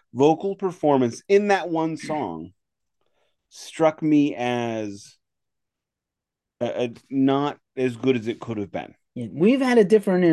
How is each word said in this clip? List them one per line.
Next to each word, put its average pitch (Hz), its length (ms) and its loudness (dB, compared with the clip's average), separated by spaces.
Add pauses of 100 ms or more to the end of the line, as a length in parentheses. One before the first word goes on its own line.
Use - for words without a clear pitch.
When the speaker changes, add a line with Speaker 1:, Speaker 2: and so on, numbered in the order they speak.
(140)
Speaker 1:
vocal 156 420 2
performance 143 720 0
in 202 220 4
that 180 200 0
one 160 280 -2
song 98 540 -8 (1000)
struck - 520 -2
me 147 340 2
as, 113 840 -6 (1400)
uh, 120 40 -4
uh, 120 220 -4 (220)
not 139 500 0 (160)
as 127 200 -2
good 127 200 0
as 110 120 -6
it 117 120 -6
could 113 180 -8
have 101 140 -8
been. 76 220 -10 (220)
Speaker 2:
Yeah, 120 160 -10
we've 220 300 2
had 247 180 2
a 214 40 6
different 185 500 2